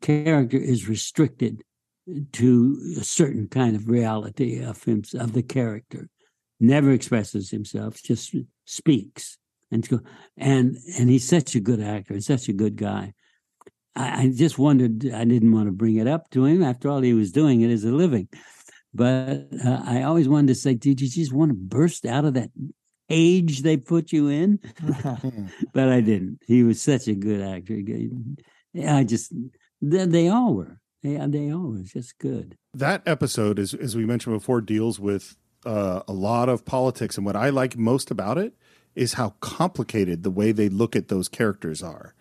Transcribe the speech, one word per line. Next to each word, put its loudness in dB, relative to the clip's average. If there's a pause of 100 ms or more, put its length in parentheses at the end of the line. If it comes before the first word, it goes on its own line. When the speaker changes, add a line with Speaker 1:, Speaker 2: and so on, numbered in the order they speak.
Speaker 1:
character 2
is -2
restricted -2 (720)
to 4
a -8
certain -2
kind 0
of -6
reality -2
of -12
him, 0 (140)
of -4
the 0
character. -6 (500)
Never 6
expresses -2
himself, -8
just -4 (300)
speaks. -4 (340)
And -2
go, -2 (360)
and, 2 (220)
and 4
he's 4
such 2
a 2
good 0
actor -6
and -6
such -2
a 0
good 0
guy. -6 (840)
I, -2
I 4
just 2
wondered, 4
I -6
didn't 6
want 2
to -2
bring 0
it 2
up -2
to 2
him. 4
After 0
all, 0
he 4
was 2
doing 4
it 4
as 0
a 0
living. 2 (640)
But, -2 (180)
uh, 0
I -2
always 2
wanted 6
to 4
say, 0
"Did 0
you -2
just -4
want 4
to 0
burst -2
out 0
of 0
that -4 (580)
age 4
they 4
put -2
you 2
in?" 2 (200)
<laughs> -
Speaker 2:
<laughs> -6
Speaker 1:
But 2
I 4
didn't. 0
He 6
was 4
such 0
a 0
good -2
actor. -8 (1080)
I 4
just, -2 (480)
they, 0
they 4
all 2
were. -6 (220)
They, -4 (100)
they -2
all -6
were -8
just -14
good. -8 (200)
Speaker 3:
That -2
episode, 0
as, -4
as -8
we -2
mentioned -2
before, -2
deals -2
with, -6 (300)
uh, -4
a -8
lot 0
of -2
politics. -4
And -4
what -4
I 0
like -2
most 0
about -4
it -4 (420)
is -2
how -4
complicated -4
the -2
way 0
they 2
look -2
at -2
those -2
characters -4
are. -16